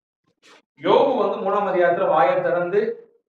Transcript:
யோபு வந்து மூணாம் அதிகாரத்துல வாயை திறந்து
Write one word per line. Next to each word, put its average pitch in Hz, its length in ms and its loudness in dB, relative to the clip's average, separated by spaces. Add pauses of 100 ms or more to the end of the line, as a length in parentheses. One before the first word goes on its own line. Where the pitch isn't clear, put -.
(800)
யோபு - 360 2
வந்து 202 340 -2
மூணாம் 196 160 -2
அதிகாரத்துல 175 400 0
வாயை 170 340 2
திறந்து 175 600 -2 (280)